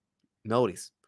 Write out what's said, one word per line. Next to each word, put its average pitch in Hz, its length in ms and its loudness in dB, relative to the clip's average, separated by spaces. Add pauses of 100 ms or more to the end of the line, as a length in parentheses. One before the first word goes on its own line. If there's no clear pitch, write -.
(440)
Notice, 113 460 0 (180)